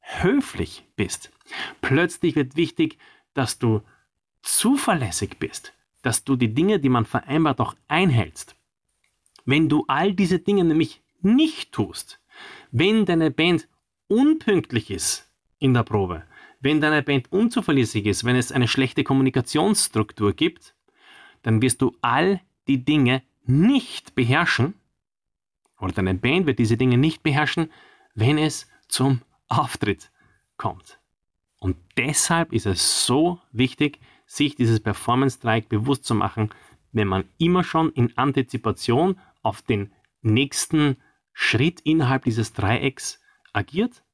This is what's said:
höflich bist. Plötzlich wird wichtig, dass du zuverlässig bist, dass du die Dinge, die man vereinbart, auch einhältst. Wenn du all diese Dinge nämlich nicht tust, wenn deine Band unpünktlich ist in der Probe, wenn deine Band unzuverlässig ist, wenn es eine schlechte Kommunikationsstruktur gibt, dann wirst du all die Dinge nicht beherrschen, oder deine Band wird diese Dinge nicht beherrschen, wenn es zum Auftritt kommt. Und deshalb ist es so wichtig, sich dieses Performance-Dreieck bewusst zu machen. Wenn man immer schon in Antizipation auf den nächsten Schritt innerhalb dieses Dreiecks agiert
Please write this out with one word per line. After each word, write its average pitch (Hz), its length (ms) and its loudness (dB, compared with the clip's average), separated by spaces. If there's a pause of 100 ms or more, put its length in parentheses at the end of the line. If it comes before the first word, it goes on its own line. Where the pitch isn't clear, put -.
höflich - 840 -4 (120)
bist. - 340 -6 (500)
Plötzlich 170 560 0
wird 135 200 -2
wichtig, 160 420 -2 (360)
dass 127 240 -4
du 110 240 0 (600)
zuverlässig 185 960 0
bist, - 360 -10 (280)
dass 120 220 -2
du 135 120 0
die 117 180 0
Dinge, 185 240 2
die 139 100 0
man 123 160 4
vereinbart, 147 560 -2
auch - 140 -2 (140)
einhältst. 143 680 0 (880)
Wenn 151 240 2
du 147 200 0
all 170 260 0
diese 180 240 0
Dinge 196 260 0
nämlich 160 380 -2 (180)
nicht 277 520 0
tust, - 480 -8 (500)
wenn 202 360 2
deine 165 240 2
Band 165 360 0 (400)
unpünktlich 220 840 0
ist - 380 -4 (300)
in 131 160 2
der 120 80 2
Probe, 90 400 -2 (380)
wenn 147 200 0
deine 151 220 2
Band 139 300 -2
unzuverlässig 160 760 0
ist, 101 180 -2
wenn 127 120 2
es 127 160 -2
eine 123 160 2
schlechte 131 360 -2
Kommunikationsstruktur 131 1300 0
gibt, - 420 -4 (680)
dann 113 200 2
wirst 127 200 0
du 131 200 0
all 160 380 2 (280)
die 135 160 0
Dinge 131 380 2 (220)
nicht 185 680 0
beherrschen, 139 600 0 (1040)
oder 92 120 -6
deine 95 220 -2
Band 151 320 0
wird 131 120 -2
diese 117 180 2
Dinge 123 220 2
nicht 156 240 0
beherrschen, 151 480 -2 (440)
wenn 120 220 2
es 151 320 -2 (200)
zum 131 340 0 (240)
Auftritt 117 640 -4 (460)
kommt. - 420 -10 (640)
Und 92 160 -4 (200)
deshalb 156 560 0
ist 110 140 -2
es - 400 0
so 165 340 2 (120)
wichtig, 131 480 -2 (260)
sich 143 300 -2
dieses 113 240 2
Performance-Dreieck 117 880 -2
bewusst 120 360 -2
zu 117 100 -2
machen. 107 360 -2 (400)
Wenn 107 160 0
man 95 180 -2 (140)
immer 175 240 2
schon 160 300 0
in 120 260 0
Antizipation 135 1000 -2 (240)
auf 104 200 -6
den 101 300 -4 (280)
nächsten 135 760 0 (360)
Schritt - 500 0
innerhalb 135 420 0
dieses 113 280 -2
Dreiecks - 680 -4 (320)
agiert 165 500 -4 (120)